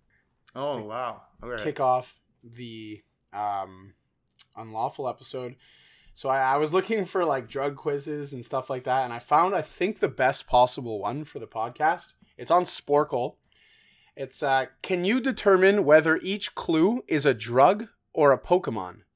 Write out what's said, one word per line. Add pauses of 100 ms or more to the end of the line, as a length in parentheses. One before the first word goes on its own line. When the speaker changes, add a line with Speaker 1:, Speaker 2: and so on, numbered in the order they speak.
(540)
Speaker 1:
Oh,
Speaker 2:
To
Speaker 1:
wow. (200)
All
right.
Speaker 2:
kick
off (220)
the, (300)
um, (600)
unlawful
episode. (580)
So
I, (140)
I
was
looking
for,
like,
drug
quizzes
and
stuff
like
that,
and
I
found,
I
think,
the
best
possible
one
for
the
podcast. (260)
It's
on
Sporkle. (760)
It's,
uh, (160)
can
you
determine
whether
each
clue
is
a
drug (240)
or
a
Pokemon? (160)